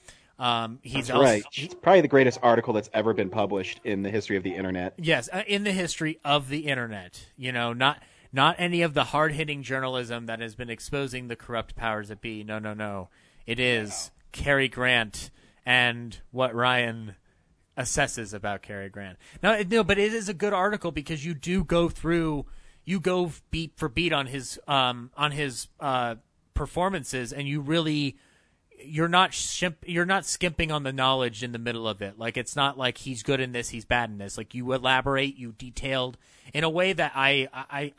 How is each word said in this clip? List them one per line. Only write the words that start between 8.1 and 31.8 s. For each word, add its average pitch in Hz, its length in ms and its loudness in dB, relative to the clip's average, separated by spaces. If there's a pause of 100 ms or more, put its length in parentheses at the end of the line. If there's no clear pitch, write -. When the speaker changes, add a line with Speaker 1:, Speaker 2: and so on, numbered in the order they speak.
Speaker 1:
not 147 280 4
any 175 240 2
of 160 100 0
the 139 120 2
hard-hitting 147 580 0
journalism 123 640 -4
that 113 120 -6
has 113 140 -8
been 120 160 -10
exposing 127 580 -6
the 117 80 -8
corrupt 113 400 -8
powers 107 340 -4
that 104 120 -14
be. 107 220 -8
No, 107 160 -8
no, 107 160 -8
no. 101 340 -6 (380)
It 117 120 -4
is 113 520 0 (200)
Cary 139 360 2
Grant 120 640 0 (340)
and 120 540 2 (100)
what 123 240 0
Ryan 117 640 0 (600)
assesses 123 580 -2
about 101 280 -6
Cary 98 280 -10
Grant. 95 280 -12 (260)
Now, 208 100 4
it, 208 180 0
no, 226 120 6
but 196 140 4
it 214 160 2
is 214 160 -4
a 214 60 -6
good 202 180 0
article 190 380 0
because 147 340 -6
you 170 80 -4
do 175 300 0
go 170 260 4
through, 160 560 0 (400)
you 185 140 0
go 180 320 2 (200)
beat 160 240 -6
for 156 140 -4
beat 165 240 0
on 139 140 0
his, 127 400 -8
um, 127 500 2
on 147 140 2
his, 139 360 -4 (120)
uh, 123 360 0 (380)
performances, 143 800 -2
and 143 140 -6
you 147 140 -2
really, 151 560 0 (680)
you're 156 240 0
not 175 260 4
shimp-, - 520 -4
you're 175 200 0
not 190 200 0
skimping 165 460 -2
on 147 120 -2
the 135 100 -2
knowledge 131 500 2
in 123 80 -6
the 117 80 -6
middle 117 280 -4